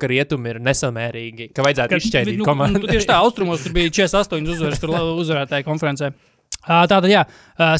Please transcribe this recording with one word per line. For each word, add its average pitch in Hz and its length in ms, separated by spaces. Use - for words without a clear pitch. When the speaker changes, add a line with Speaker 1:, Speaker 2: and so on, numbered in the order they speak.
Speaker 1:
ka 135 80
rietumi 127 460
ir 113 100
nesamērīgi, 117 880
ka 139 140
vajadzētu 131 260
Speaker 2:
Ka, - 80
Speaker 1:
izšķēdīt 190 400
Speaker 2:
nu, 208 80
Speaker 1:
komandu. 151 320
Speaker 2:
nu, 220 60
tu - 20
tieši 214 220
tā, 175 100
austrumos 185 400
tur 170 160
bija 170 160
četrdesmit 190 300
astoņas 165 340
uzvaras, 147 240
tur 160 160
la-, 165 160
uzvarētāju 147 560
konferencē. 147 400
Ā, 170 240
tātad, 190 240
jā, 190 80
ā, 165 180